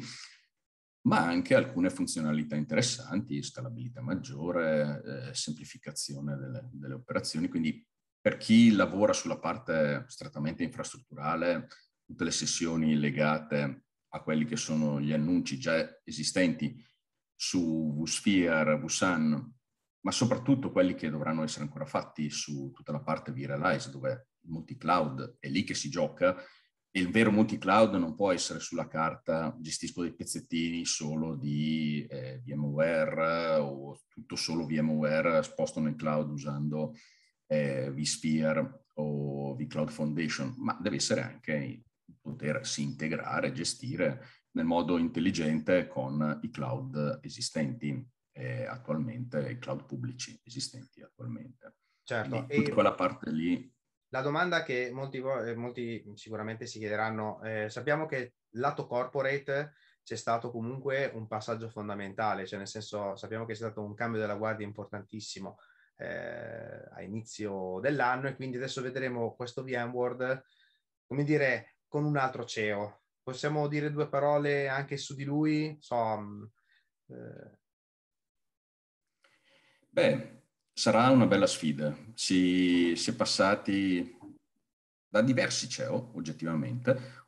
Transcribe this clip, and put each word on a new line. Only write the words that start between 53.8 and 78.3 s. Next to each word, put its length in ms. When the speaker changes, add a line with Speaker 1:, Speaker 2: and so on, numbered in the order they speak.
Speaker 2:
la 120
domanda 420
che 280
molti 280
vo-, 240
eh, 120
molti 480
sicuramente 500
si 140
chiederanno, 640
eh, 260
sappiamo 360
che 300
lato 340
corporate 840
c'è 120
stato 360
comunque 600
un 140
passaggio 420
fondamentale, 800
cioè 100
nel 100
senso 480
sappiamo 300
che 80
c'è 60
stato 240
un 100
cambio 260
della 180
guardia 280
importantissimo, 920
eh, 960
a 100
inizio 800
dell'anno, 480
e 60
quindi 220
adesso 240
vedremo 540
questo 280
VMworld, 800
come 180
dire, 520
con 180
un 120
altro 280
ceo. 560
Possiamo 460
dire 240
due 180
parole 580
anche 300
su 160
di 120
lui? 540
So, 380
mm, 260
eh. 480